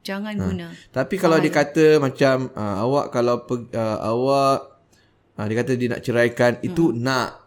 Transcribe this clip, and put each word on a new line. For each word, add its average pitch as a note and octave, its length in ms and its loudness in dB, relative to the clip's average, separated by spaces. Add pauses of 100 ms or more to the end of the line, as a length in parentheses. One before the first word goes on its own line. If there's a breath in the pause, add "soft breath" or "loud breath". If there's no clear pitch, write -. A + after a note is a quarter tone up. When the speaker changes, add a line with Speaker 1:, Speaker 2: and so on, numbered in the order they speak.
Speaker 1:
Jangan G3+ 320 -8
Speaker 2:
Ha. G3+ 80 -6
Speaker 1:
guna. F#3 260 -4 (240 loud breath)
Speaker 2:
Tapi C3+ 260 -4
kalau E3+ 200 2
dia D3+ 140 2
Speaker 1:
Bahaya. D3+ 160 2
Speaker 2:
kata D#3 180 2 (140)
macam, C3+ 380 2 (180)
ah, G#2 240 -4
awak C3 320 0
kalau A#2+ 320 0
pe-, A#2+ 300 -6
ah, A2 340 -2
awak, C3+ 520 2 (760 soft breath)
ah, G#2+ 100 -8
dia G#2+ 120 -2
kata B2 180 0
dia B2 140 -2
nak A#2 120 -4
ceraikan, A#2+ 600 2
itu E3+ 260 0
Speaker 1:
Hmm. A#2 160 0
Speaker 2:
nak. B2+ 260 0 (180)